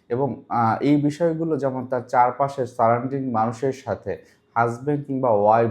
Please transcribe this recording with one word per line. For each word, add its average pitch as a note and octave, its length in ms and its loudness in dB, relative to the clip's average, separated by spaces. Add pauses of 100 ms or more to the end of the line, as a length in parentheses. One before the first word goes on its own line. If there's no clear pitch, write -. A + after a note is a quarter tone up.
এবং, B2 400 -4
আহ, A2+ 320 2
এই C#3+ 200 4
বিষয়গুলো D#3+ 560 -2
যেমন C3 300 -4
তার B2+ 200 -4
চারপাশের C3 580 0
সারাউন্ডিং B2 680 0
মানুষের A#2 400 -2
সাথে, G2 460 -8 (380)
হাজব্যান্ড B2+ 520 -2
কিংবা C3 220 0
ওয়াইফ A2 420 4